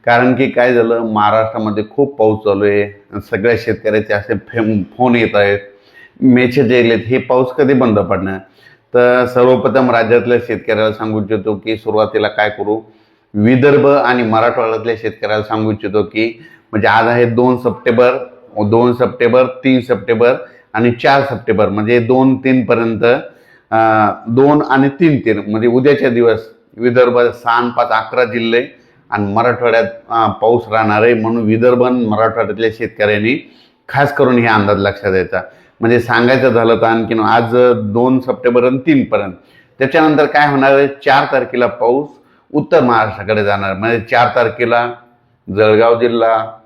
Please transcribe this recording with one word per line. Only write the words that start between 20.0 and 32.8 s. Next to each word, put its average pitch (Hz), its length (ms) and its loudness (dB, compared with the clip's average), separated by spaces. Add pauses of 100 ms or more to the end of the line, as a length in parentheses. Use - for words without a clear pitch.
आणि 117 180 0
चार 139 300 2
सप्टेंबर, 107 480 -2
म्हणजे 107 300 0
दोन, 127 380 2
तीन 131 280 0
पर्यंत, 113 380 -2 (680)
अं, 110 420 2 (140)
दोन 139 340 4
आणि 135 280 0
तीन, 147 300 0
तीन 104 280 -2
म्हणजे 110 200 -2
उद्याच्या 135 420 2
दिवस 117 300 2 (380)
विदर्भ 120 420 2
सहा 120 340 -2
आणि 120 240 0
पाच 120 120 -2
अकरा 113 340 -2
जिल्हे 117 440 -2 (420)
आणि 101 240 -4
मराठवाड्यात, 117 500 0
अं, 113 480 -4
पाऊस 113 300 0 (100)
राहणार 107 300 0
आहे. 120 120 4
म्हणून 113 320 -2
विदर्भ 120 380 2
आणि 123 220 0
मराठवाड्यातल्या 110 720 -2
शेतकऱ्यांनी 107 720 -2 (380)